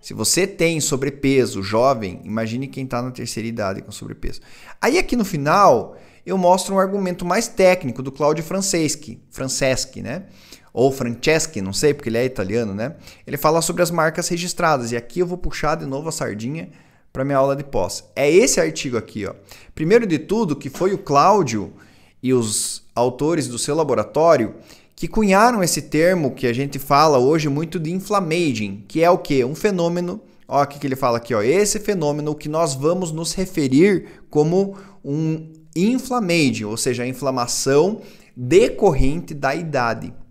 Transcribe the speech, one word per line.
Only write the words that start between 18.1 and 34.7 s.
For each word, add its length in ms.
É 160
esse 300
artigo 340
aqui, 300
ó. 80
Primeiro 320
de 100
tudo, 380
que 140
foi 240
o 40
Cláudio 760
e 100
os 500
autores 540
do 100
seu 160
laboratório 800
que 120
cunharam 560
esse 200
termo 480
que 140
a 60
gente 260
fala 420
hoje 280
muito 320
de 100
inflammaging, 960
que 160
é 80
o 80
quê? 280
Um 100
fenômeno, 680
ó, 160
o 60
que 100
que 80
ele 120
fala 180
aqui, 180
ó. 80
Esse 380
fenômeno 560
que 140
nós 240
vamos 400
nos 180
referir 1000
como 460